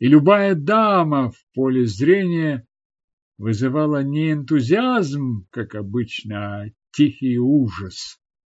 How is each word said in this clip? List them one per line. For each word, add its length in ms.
и 80
любая 480
дама 760
в 140
поле 300
зрения – 840
вызывала 680
не 300
энтузиазм, 1160
как 240
обычно, 880
а 40
тихий 460
ужас. 800